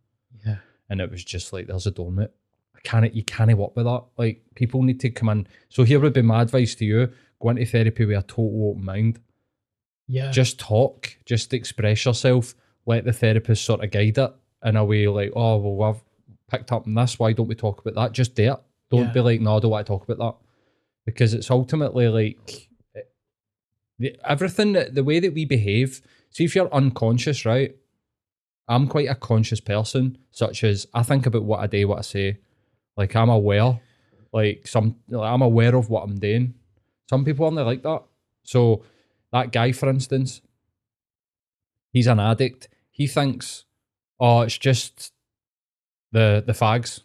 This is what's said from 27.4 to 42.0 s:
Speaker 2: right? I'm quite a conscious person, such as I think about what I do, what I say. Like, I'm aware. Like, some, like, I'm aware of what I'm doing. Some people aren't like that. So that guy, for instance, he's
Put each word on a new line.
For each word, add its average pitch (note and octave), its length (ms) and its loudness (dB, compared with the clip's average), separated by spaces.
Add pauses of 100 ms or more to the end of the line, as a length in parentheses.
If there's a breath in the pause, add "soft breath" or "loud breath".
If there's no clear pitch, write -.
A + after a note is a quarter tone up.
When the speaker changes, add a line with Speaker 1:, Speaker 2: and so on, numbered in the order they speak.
Speaker 2:
right? B2+ 320 0 (920)
I'm B2 180 2
quite C#3+ 220 -2
a C3+ 60 -4
conscious A2 460 0
person, B2 580 -2 (120)
such - 340 -4
as G2+ 280 0
I A#2+ 100 0
think C3+ 240 0
about A2+ 180 0
what G#2 160 -2
I G#2 60 -2
do, G2+ 220 0
what G2 100 -2
I - 40 -8
say. G2 360 -6 (580)
Like, G2 200 -2
I'm A#2 140 4
aware. G#2+ 500 2 (520 soft breath)
Like, G#2+ 340 -2
some, A2+ 300 0 (120)
like, A2+ 240 -4
I'm B2 100 2
aware A#2 320 4
of A#2+ 140 2
what A2 160 -2
I'm G2+ 120 -8
doing. A2+ 380 -2 (540)
Some C3+ 160 0
people D3+ 220 0
aren't D#3+ 100 -2
like C3 260 -2
that. D#3 200 -4 (420)
So A#2 380 2 (500 soft breath)
that B2 200 -2
guy, B2 200 2
for C3+ 160 -4
instance, C3+ 540 -4 (1500)
he's B2 140 2